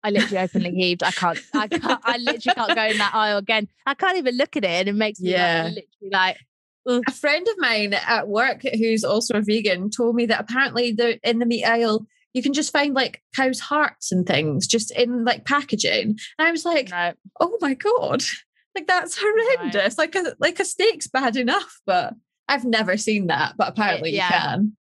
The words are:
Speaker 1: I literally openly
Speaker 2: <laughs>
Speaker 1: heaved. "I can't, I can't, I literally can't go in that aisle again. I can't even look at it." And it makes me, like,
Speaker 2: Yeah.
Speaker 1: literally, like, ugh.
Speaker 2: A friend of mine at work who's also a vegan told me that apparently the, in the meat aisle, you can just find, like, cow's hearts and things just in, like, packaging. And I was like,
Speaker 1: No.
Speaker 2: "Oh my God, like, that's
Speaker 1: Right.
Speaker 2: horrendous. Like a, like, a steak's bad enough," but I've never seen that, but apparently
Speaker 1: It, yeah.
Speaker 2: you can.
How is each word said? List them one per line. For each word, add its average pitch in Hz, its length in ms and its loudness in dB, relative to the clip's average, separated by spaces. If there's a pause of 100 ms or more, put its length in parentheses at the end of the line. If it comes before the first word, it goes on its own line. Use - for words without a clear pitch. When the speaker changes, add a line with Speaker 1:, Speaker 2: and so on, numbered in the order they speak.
Speaker 1:
I 214 80 -2
literally 202 320 0
openly 180 280 -2
Speaker 2:
<laughs> 180 40 -6
Speaker 1:
heaved. 180 280 0
"I 175 100 2
can't, 175 260 0 (160)
I 214 140 0
can't, 254 360 -2
I 240 120 0
literally 240 360 -2
can't 226 220 0
go 220 100 0
in 214 140 0
that 208 160 0
aisle 214 240 2
again. 208 300 0 (180)
I 277 80 0
can't 370 240 0
even 254 180 -2
look 277 200 0
at 240 80 -2
it." 185 40 2
And 180 200 0
it 202 60 -2
makes 208 260 0
me, 180 140 0
like, - 20 2
Speaker 2:
Yeah. 170 280 2
Speaker 1:
literally, 170 460 -10
like, 185 260 2 (520)
ugh. 247 180 2
Speaker 2:
A 269 60 -2
friend 311 340 0
of 453 120 0
mine 220 360 0
at 220 340 0
work 233 340 0
who's 226 420 0
also 214 320 0
a 214 60 2
vegan 208 480 0
told 233 260 0
me 233 100 2
that 220 140 0
apparently 240 520 -2
the, 226 360 0
in 233 100 2
the 240 80 0
meat 233 200 0
aisle, 220 400 2 (260)
you 247 100 -4
can 277 120 0
just 294 180 -2
find, 294 220 2
like, - 280 -2 (140)
cow's 262 240 0
hearts - 500 -2
and 180 160 2
things 156 400 0
just 226 260 0
in, 240 340 0
like, - 180 -2
packaging. 214 720 0 (220)
And 320 100 2
I - 20 4
was 330 140 -4
like, 311 240 0
Speaker 1:
No. 175 240 -2 (260)
Speaker 2:
"Oh 359 220 0
my 277 140 0
God, 415 480 0 (520)
like, 359 120 -8
that's 359 360 -2
Speaker 1:
Right. 415 100 2 (140)
Speaker 2:
horrendous. 233 520 0
Like 330 160 0
a, 370 240 -2
like, 339 220 0
a 381 40 0
steak's 370 440 0
bad 254 280 0
enough," 269 480 -2
but 180 300 0 (340)
I've 247 160 0
never 220 320 2
seen 208 300 0
that, 151 320 0
but - 100 2
apparently 175 440 0
Speaker 1:
It, - 20 -2
yeah. 175 420 2
Speaker 2:
you - 0 -
can. 214 280 0